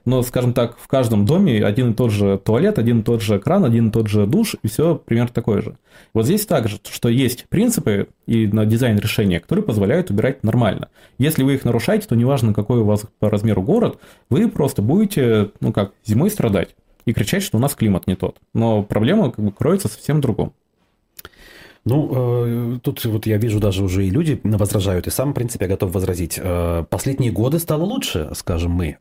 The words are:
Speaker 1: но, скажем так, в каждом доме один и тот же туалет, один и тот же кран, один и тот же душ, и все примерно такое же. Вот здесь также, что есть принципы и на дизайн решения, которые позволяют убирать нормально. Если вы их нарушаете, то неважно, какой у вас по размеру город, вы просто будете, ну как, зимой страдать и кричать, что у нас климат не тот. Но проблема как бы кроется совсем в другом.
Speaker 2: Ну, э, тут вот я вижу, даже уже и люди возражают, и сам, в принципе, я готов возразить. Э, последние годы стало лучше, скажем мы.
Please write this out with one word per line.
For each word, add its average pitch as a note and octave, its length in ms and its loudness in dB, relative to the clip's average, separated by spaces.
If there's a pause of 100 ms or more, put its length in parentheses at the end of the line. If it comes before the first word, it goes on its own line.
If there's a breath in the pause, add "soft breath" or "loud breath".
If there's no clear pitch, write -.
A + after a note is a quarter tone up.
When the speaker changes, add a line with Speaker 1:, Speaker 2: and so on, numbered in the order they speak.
Speaker 1:
но, B2+ 160 2
скажем B2 320 0
так, A#2+ 240 -2
в - 100 -20
каждом A2+ 380 2
доме C#3 400 2
один A#2 260 0
и - 20 -2
тот A#2+ 180 0
же G2+ 260 2
туалет, C#3+ 420 0
один A#2 220 2
и - 20 -8
тот A#2 180 0
же G#2 180 0
кран, F3+ 260 2
один A#2 240 2
и - 20 -2
тот A2 160 0
же G#2 180 2
душ, G3 380 0
и A2+ 60 -2
все E3 260 0
примерно A#2 380 -2
такое A2 300 -2
же. - 120 -12 (380 soft breath)
Вот A2 120 0
здесь G3+ 200 0
также, A2 320 -2 (120)
что - 200 -2
есть A#2+ 400 0
принципы D#3 580 0 (180)
и A2 220 2
на G#2+ 180 2
дизайн A2+ 340 2
решения, G2 420 0
которые G#3 240 -2
позволяют A2+ 460 0
убирать A2 340 -2
нормально. A2+ 420 0 (300 soft breath)
Если C#3+ 260 2
вы C3+ 120 2
их - 100 -6
нарушаете, G3+ 420 0
то A#2+ 80 0
неважно, A#2 380 2
какой A#2 260 0
у G#2+ 60 2
вас G#2 200 0 (140)
по G#2 100 0
размеру G#2 340 0
город, G3+ 360 0 (300 loud breath)
вы F#3+ 180 2
просто C#3+ 340 -2
будете, A#2+ 680 2 (100)
ну A#2+ 140 -2
как, G2+ 180 -2 (140)
зимой B2+ 240 2
страдать G2 400 0 (360)
и A#2+ 80 0
кричать, F3 300 -2
что - 140 -2
у A2+ 40 2
нас C#3 140 0
климат G2+ 320 0
не F#2 80 0
тот. - 220 -6 (180)
Но A2+ 260 2
проблема C3 480 0
как G#2+ 160 -6
бы G2 60 0
кроется F#3+ 360 0
совсем - 300 -4
в D3 40 2
другом. A2+ 320 -2 (1300 loud breath)
Speaker 2:
Ну, C#3 240 0
э, A#2+ 720 -2
тут - 240 -6
вот A2 220 -2
я G#2+ 100 2
вижу, G#2+ 220 0
даже G2 240 0
уже F#2+ 240 0
и - 20 0
люди C#3+ 340 0
возражают, G2 600 0
и G2 60 -4
сам, C#3 200 -2
в - 40 -6
принципе, A#2 300 -4
я F2+ 40 -6
готов F#2 240 -2
возразить. F2+ 480 -4
Э, E2+ 480 -2
последние B2+ 420 -2
годы B2+ 280 0
стало D#3 240 -2
лучше, C3 500 -4
скажем E2+ 380 -4
мы. F2 300 -2